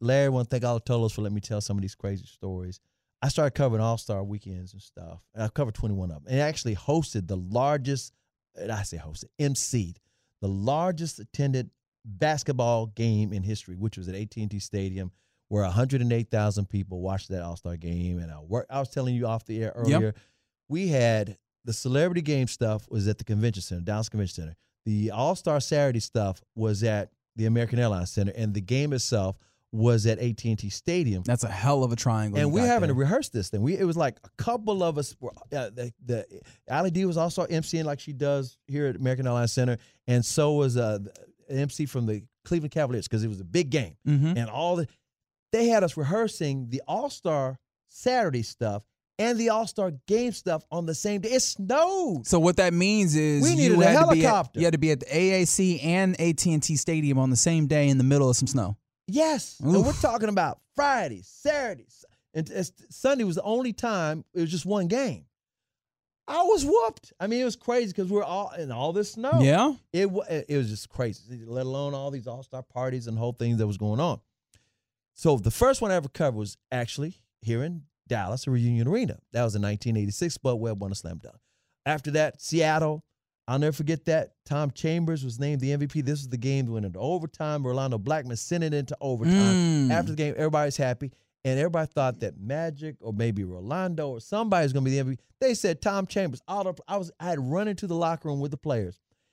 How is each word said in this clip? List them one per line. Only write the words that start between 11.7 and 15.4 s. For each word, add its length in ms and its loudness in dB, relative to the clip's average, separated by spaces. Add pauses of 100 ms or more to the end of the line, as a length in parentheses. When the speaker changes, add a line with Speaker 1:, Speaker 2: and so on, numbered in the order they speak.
Speaker 1:
basketball 840 0
game 460 0
in 120 -4
history, 320 -8
which 200 -6
was 120 -10
at 80 -8
A 80 -8
T 180 -10
and 80 -4
T 80 -6
Stadium, 540 -6 (360)